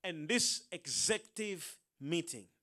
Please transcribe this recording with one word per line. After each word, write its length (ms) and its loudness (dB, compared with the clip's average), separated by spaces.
And 280 -4
this 420 2
executive 1040 -2
meeting 480 -2